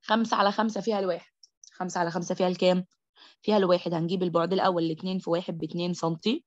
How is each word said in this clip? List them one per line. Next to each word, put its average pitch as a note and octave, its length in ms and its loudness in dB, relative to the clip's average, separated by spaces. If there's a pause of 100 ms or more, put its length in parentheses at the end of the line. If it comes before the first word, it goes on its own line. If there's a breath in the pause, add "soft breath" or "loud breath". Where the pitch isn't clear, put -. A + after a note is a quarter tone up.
خمسة A3 320 2
على G3+ 160 4
خمسة A3 280 -2
فيها G#3 180 -2
الواحد، F3+ 340 -4 (400)
خمسة F3+ 280 -6
على E3+ 100 0
خمسة F3 240 -4
فيها F3+ 140 0
الكام؟ F3+ 380 2 (560 loud breath)
فيها G#3+ 140 4
الواحد، F3 380 2
هنجيب E3+ 280 0
البعد E3+ 300 0
الأول F#3 300 2
الاتنين F#3 360 -4
في F3 120 -6
واحد E3+ 280 -2
باتنين F3 360 -4
سنتي E3+ 520 -2